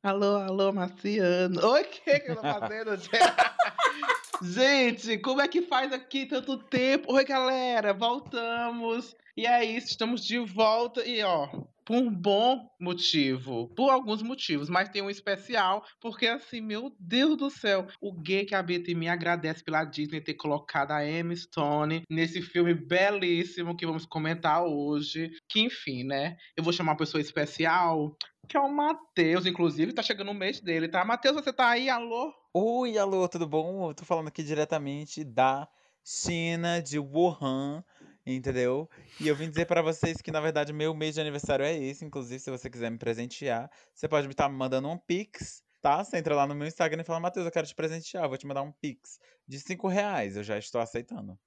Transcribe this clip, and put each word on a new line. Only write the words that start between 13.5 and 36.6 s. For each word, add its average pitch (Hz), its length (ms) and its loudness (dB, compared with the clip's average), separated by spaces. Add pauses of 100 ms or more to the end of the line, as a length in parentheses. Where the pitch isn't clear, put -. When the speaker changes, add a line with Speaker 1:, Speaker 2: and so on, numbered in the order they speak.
Speaker 1:
por 269 160 4
alguns 220 320 0
motivos, 165 460 -4
mas 185 200 2
tem 202 140 -4
um 196 80 -4
especial, 202 760 -2 (160)
porque 233 260 -2
assim, 233 340 -4
meu 220 380 -6
Deus 247 380 2
do 277 140 -2
céu, 196 360 0 (140)
o 196 120 -8
gay 185 320 0
que 202 100 -4
habita 175 360 -2
em 175 40 0
mim 165 140 -2
agradece 165 560 -2
pela 156 200 0
Disney 151 360 -6
ter 156 140 -6
colocado 147 580 -2
a 147 160 0
Emma 170 260 -2
Stone 151 760 0
nesse 165 320 0
filme 175 320 2
belíssimo 175 1000 0
que 170 100 -4
vamos 165 200 -4
comentar 165 580 0
hoje, 147 680 -2 (180)
que 214 120 0
enfim, 139 440 -4
né? 139 320 -4 (200)
Eu 165 60 -4
vou 170 100 2
chamar 170 200 2
uma 151 60 2
pessoa 156 220 0
especial, 160 960 2 (320)
que - 80 -2
é 285 40 6
o 277 100 2
Matheus, 226 760 2
inclusive, 175 480 2
tá 226 80 -2
chegando 202 280 -2
o 208 40 -2
mês 190 260 -4
dele, 165 280 -2
tá? 180 160 2
Matheus, 240 320 2
você 277 160 -2
tá 240 180 4
aí? 254 180 2
Alô? 240 440 -2 (220)
Speaker 2:
Oi, 226 440 2
alô, 196 300 2
tudo 170 200 -4
bom? 165 420 -2
Eu 147 40 -10
tô 170 100 -16
falando 160 240 -2
aqui 160 140 -10
diretamente 151 840 -4
da 131 420 2 (380)
China, 170 800 -2